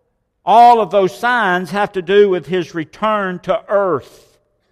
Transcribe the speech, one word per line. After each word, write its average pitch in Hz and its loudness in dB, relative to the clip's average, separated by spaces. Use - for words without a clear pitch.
all 233 6
of 180 -4
those 190 0
signs 190 -2
have 202 -4
to 190 -6
do 202 2
with 180 -4
his 180 -6
return 190 -6
to 175 -4
earth. 190 -4